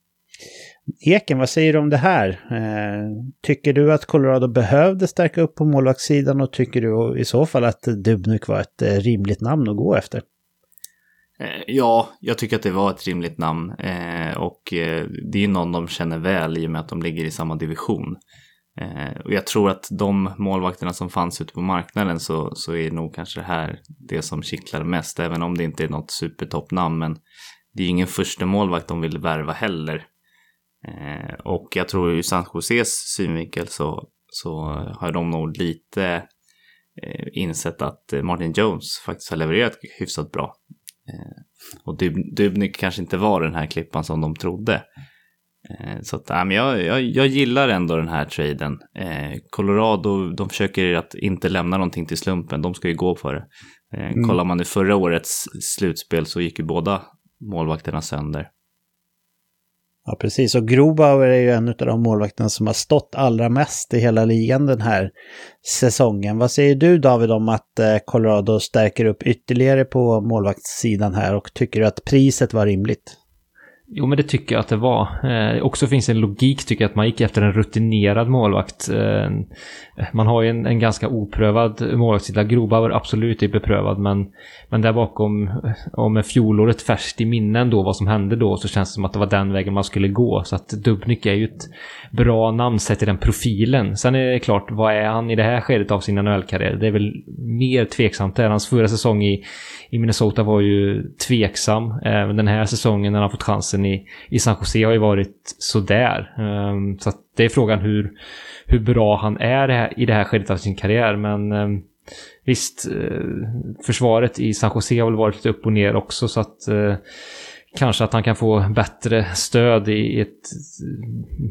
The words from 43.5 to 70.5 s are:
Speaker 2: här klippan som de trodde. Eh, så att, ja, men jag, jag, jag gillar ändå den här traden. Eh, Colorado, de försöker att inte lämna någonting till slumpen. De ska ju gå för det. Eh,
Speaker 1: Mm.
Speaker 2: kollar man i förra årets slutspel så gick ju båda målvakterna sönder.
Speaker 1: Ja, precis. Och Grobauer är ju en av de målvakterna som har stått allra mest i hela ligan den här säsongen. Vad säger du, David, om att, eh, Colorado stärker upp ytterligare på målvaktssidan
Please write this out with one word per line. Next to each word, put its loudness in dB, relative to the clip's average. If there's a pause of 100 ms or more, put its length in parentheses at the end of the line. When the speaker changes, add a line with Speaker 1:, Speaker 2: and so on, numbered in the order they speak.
Speaker 2:
här -2
klippan -6
som -4
de -4
trodde. -4 (960)
Eh, -12
så -10
att, -10
ja, 0
men 0
jag, 0
jag, -2
jag 2
gillar 2
ändå 0
den -2
här -4
traden. -6 (180)
Eh, -10 (120)
Colorado, 0
de -6
försöker -2
att -6
inte -4
lämna -2
någonting -4
till -6
slumpen. -4
De -4
ska -8
ju -2
gå 0
för -6
det. -8 (520)
Eh, -6
Speaker 1:
Mm. 0
Speaker 2:
kollar 2
man -2
i -6
förra 0
årets -2 (160)
slutspel -4
så -6
gick -6
ju -6
båda -2 (400)
målvakterna -6
sönder. -8 (1600)
Speaker 1:
Ja, -6
precis. 0
Och 2
Grobauer 6
är 6
ju 4
en 2
av -2
de 0
målvakterna 0
som -2
har 0
stått 0
allra 2
mest -2
i 2
hela 4
ligan 2
den 0
här 0 (680)
säsongen. 2
Vad 2
säger 6
du, 6
David, 4
om 2
att, -2
eh, 4
Colorado 2
stärker 2
upp 0
ytterligare 2
på 2
målvaktssidan 0